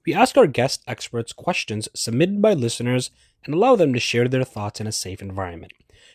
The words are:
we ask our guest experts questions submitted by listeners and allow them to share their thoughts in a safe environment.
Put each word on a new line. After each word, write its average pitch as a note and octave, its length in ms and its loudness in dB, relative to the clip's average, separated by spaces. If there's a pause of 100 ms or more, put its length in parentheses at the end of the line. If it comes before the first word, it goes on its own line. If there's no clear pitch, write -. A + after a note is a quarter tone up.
we D#3+ 120 -2
ask A#3 200 4
our B3 120 8
guest B2+ 400 -2
experts - 440 -8
questions - 600 -6
submitted F3+ 480 0
by G#3 140 6
listeners B2 560 -2 (320)
and C#3 100 -6
allow A#3+ 220 4
them D#3+ 180 4
to A#2+ 60 0
share A#2+ 280 0
their C3 160 0
thoughts G#2 380 -8
in A2 60 -6
a G#2+ 40 -6
safe F#2 300 -8
environment. F#2+ 520 -10 (420)